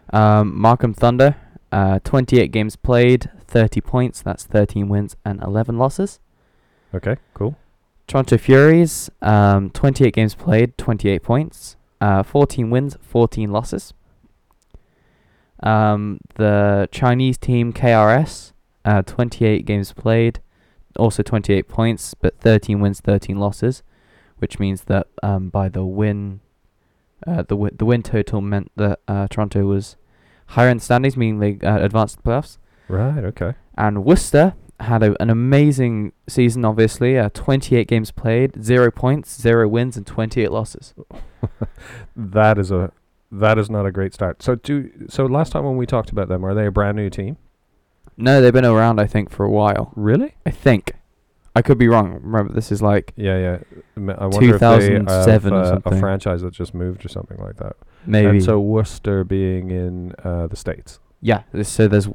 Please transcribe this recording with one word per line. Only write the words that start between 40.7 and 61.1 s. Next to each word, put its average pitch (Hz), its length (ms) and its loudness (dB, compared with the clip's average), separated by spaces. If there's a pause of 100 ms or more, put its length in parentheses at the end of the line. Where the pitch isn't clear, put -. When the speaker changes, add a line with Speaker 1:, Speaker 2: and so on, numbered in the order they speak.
Speaker 2:
<laughs> - 40 -20 (1120)
That 107 420 2
is 98 140 -4
a, 90 200 -2 (400)
that 107 260 2
is 104 120 -2
not 104 160 -4
a 98 60 -2
great 95 220 -6
start. - 300 -6
So 123 120 -2
do, 143 360 -6 (180)
so 135 160 -2
last 143 260 -2
time 151 120 -4
when 135 140 -4
we 123 80 -2
talked 117 260 -4
about 101 160 -4
them, 92 180 -4
are 95 80 -2
they 104 140 0
a 98 40 -2
brand 101 240 -2
new 104 140 -4
team? 101 280 -8 (800)
Speaker 1:
No, 131 260 4
they've 123 120 8
been 127 120 4
around, 113 360 4
I 104 60 2
think, 104 240 -4
for - 120 -4
a 101 60 0
while. 104 460 0
Speaker 2:
Really? 120 400 0 (100)
Speaker 1:
I 156 60 -2
think. - 420 0 (640)
I 117 60 4
could 127 160 4
be 120 100 4
wrong. 107 340 2
Remember, 110 320 -4
this 110 180 -6
is, 101 100 -4
like, 104 340 0
Speaker 2:
Yeah, 95 220 -2
yeah. 90 200 -4 (400)
M-, 101 140 -8
I 95 160 -6
wonder 98 100 -2
if 107 40 2
they 123 100 8
Speaker 1:
two 104 60 4
thousand 101 520 4
seven 98 440 4
Speaker 2:
have, 95 80 2
Speaker 1:
or 90 40 0
Speaker 2:
uh, 90 80 0
Speaker 1:
something. 92 200 -2
Speaker 2:
a 92 60 2
franchise 95 440 -2
that 87 100 -10
just - 200 -10
moved 90 300 -8
or 98 60 -14
something 95 280 -14
like 98 200 -14
that. - 180 -12 (300)
Speaker 1:
Maybe. 104 240 4
Speaker 2:
And 101 140 4
so 104 160 2
Worcester 101 640 -2
being 92 480 -4
in, 90 420 -8 (100)
uh, 87 240 -6
the 95 80 -10
States. - 440 -12 (220)